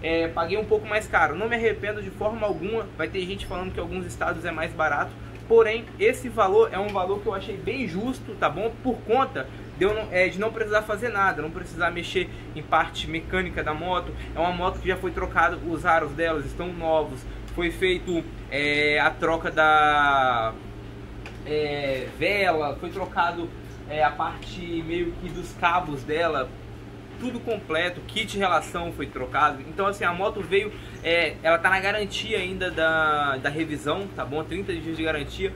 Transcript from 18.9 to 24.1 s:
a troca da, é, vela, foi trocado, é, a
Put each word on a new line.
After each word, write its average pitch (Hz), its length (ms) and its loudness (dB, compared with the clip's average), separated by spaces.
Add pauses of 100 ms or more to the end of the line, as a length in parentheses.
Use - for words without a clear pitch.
a 151 120 6
troca 160 420 0
da, 147 1000 6 (920)
é, 143 640 -2 (100)
vela, 165 600 2
foi 175 100 -6
trocado, 175 580 -2 (400)
é, 151 140 0
a 147 80 4